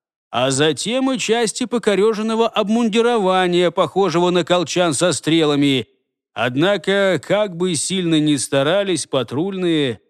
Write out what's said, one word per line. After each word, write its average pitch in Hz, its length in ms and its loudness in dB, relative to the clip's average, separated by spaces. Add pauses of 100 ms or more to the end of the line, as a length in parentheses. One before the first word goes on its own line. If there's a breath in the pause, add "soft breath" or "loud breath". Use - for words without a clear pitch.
(320)
а 127 180 0
затем 160 600 0
и 254 80 -2
части 226 460 -2
покореженного 220 840 0
обмундирования, 202 1200 2
похожего 175 640 0
на 175 120 2
колчан 175 500 0
со 175 200 0
стрелами. 143 760 2 (460)
Однако, 180 920 0
как 196 300 -2
бы 175 200 -2
сильно 170 440 -2
ни 151 160 2
старались 156 680 -2
патрульные, 151 1040 -2